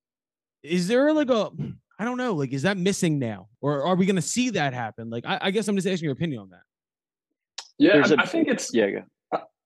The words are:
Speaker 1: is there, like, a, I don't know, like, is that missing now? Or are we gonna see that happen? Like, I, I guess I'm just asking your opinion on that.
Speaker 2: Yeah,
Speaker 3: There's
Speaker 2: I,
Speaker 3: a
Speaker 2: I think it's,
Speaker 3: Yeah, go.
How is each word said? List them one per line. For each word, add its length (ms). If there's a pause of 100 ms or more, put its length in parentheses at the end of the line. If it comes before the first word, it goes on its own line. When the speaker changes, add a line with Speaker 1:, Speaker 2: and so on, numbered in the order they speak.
(600)
Speaker 1:
is 280
there, 240
like, 160
a, 220 (480)
I 40
don't 140
know, 160
like, 180
is 120
that 140
missing 400
now? 300 (140)
Or 240
are 100
we 100
gonna 160
see 280
that 240
happen? 360
Like, 160
I, 180
I 80
guess 180
I'm 80
just 100
asking 200
your 60
opinion 280
on 80
that. 140 (1120)
Speaker 2:
Yeah, 160
Speaker 3:
There's 180
Speaker 2:
I, 40
Speaker 3:
a 40
Speaker 2:
I 60
think 240
it's, 240
Speaker 3:
Yeah, 160
go. 140 (640)